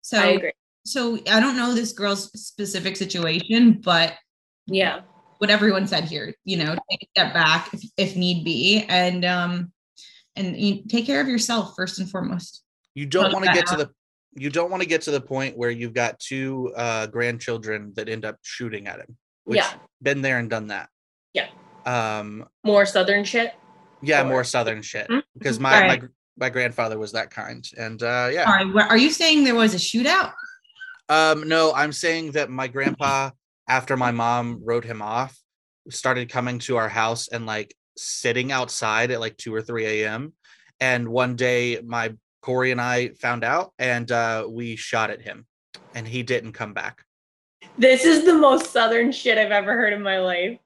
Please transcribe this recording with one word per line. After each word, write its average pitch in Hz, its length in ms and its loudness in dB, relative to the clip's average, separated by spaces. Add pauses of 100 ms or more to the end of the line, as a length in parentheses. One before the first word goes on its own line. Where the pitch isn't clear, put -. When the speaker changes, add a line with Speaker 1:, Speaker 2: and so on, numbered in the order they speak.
Speaker 1:
So, - 160 -2
Speaker 2:
I 202 80 4
agree. 180 260 2 (320)
Speaker 1:
so 233 340 -4 (120)
I 220 100 6
don't 254 160 2
know 247 180 0
this 226 180 -2
girl's 196 460 -4
specific 190 580 -6
situation, 185 880 4
but 165 320 4 (520)
Speaker 2:
Yeah. 180 340 0 (380)
Speaker 1:
what 208 120 0
everyone 202 360 4
said 170 180 -2
here, 156 300 -8 (100)
you 190 140 -4
know, 156 160 -2 (160)
take - 120 -6
a - 40 -20 (100)
step 185 180 4
back 165 380 2
if, - 100 -12 (140)
if 190 200 0
need 180 280 0
be, 170 440 2
and, 180 360 2
um, 175 480 -2 (640)
and 190 220 -4
you 202 300 0
take 233 180 0
care 277 160 0
of 269 60 -2
yourself 233 480 -2
first 185 220 -6
and 185 120 -6
foremost. - 520 -8 (320)
Speaker 3:
You 143 120 -8
don't 175 200 2
Speaker 1:
Cut 190 80 0
Speaker 3:
wanna 190 120 0
Speaker 1:
that 175 80 4
Speaker 3:
get 170 140 2
to 180 60 0
Speaker 1:
out. 165 40 -2
Speaker 3:
the, 147 120 -2 (440)
you 143 160 -6
don't 170 200 -2
wanna 185 160 -2
get 156 160 0
to 156 80 -6
the 143 100 0
point 135 380 -6
where 120 120 0
you've 117 240 -8
got 117 260 -2
two, 135 560 -6
uh, 113 300 -4
grandchildren 110 880 -6
that 110 120 -8
end 110 160 -8
up 110 180 -8
shooting 107 440 -10
at 90 140 -12
him. - 160 -20 (280)
Which, 220 140 0
Speaker 2:
Yeah. - 160 0 (280)
Speaker 3:
been 139 200 -2
there 135 160 0
and 117 120 -6
done 107 180 -6
that. 98 200 -10 (460)
Speaker 2:
Yeah. - 140 -4 (380)
Speaker 3:
Um, 107 640 -6 (160)
Speaker 2:
More 202 220 6
Southern 196 380 2
shit? 233 300 -2 (480)
Speaker 3:
Yeah, 143 200 4
Speaker 2:
Or 131 60 0
Speaker 3:
more 127 160 0
Southern 113 380 -2
shit. - 260 -10
Speaker 2:
Mm-hmm. 247 120 0 (160)
Speaker 3:
Because 127 200 -2
Speaker 2:
Mm-hmm. 131 60 -4
Speaker 3:
my, 135 120 6
Speaker 1:
All 208 60 8
right. 190 80 6
Speaker 3:
my 170 80 4
gr-, 127 100 -8 (300)
my 127 140 -2
grandfather 117 480 -2
was 107 140 -8
that 113 180 -6
kind. 120 360 -12 (100)
And, 113 260 -10
uh, 123 300 0
yeah. 170 120 0
Speaker 1:
Sorry, 196 260 4
what, 202 200 4
are 220 80 6
you 285 120 6
saying 311 340 4
there 247 120 4
was 220 180 4
a 180 40 -2
shootout? 277 540 0 (760)
Speaker 3:
Um, 156 400 4
no, 160 240 4
I'm 147 200 0
saying 165 400 -2
that 139 180 -2
my 131 180 -4
grandpa, 139 600 -2 (360)
after 127 300 0
my 123 140 2
mom 120 520 -2
wrote 117 220 -2
him 113 180 -10
off, 117 340 -4 (520)
started 127 400 -2
coming 123 320 -4
to 123 160 -2
our 110 120 0
house 113 400 -2
and, 117 180 -8
like, 107 280 -8 (220)
sitting 127 560 -4
outside 120 580 -2
at, 120 100 -4
like, 110 180 -8
two 113 160 -10
or 110 80 -4
three 113 240 -6
A 107 220 -2
M. 127 260 -8 (460)
And 123 280 0
one 123 260 0
day 123 500 0
my, 117 300 -4 (280)
Corey 127 280 0
and 123 100 -2
I 123 280 0 (120)
found 120 220 -2
out 156 360 -2
and, 120 340 -2
uh, 113 360 0
we 117 280 -10
shot 113 340 -2
at 107 120 -10
him 110 240 -16 (480)
and 117 120 -10
he 123 160 -6
didn't 113 300 -2
come 107 220 -10
back. 98 280 -10 (760)
Speaker 2:
This 262 280 6
is 311 200 8
the 349 100 10
most 294 360 6
Southern 233 400 2
shit 233 280 2
I've 208 120 2
ever 202 240 2
heard 226 180 2
in 208 100 -6
my 190 180 0
life. 185 460 -2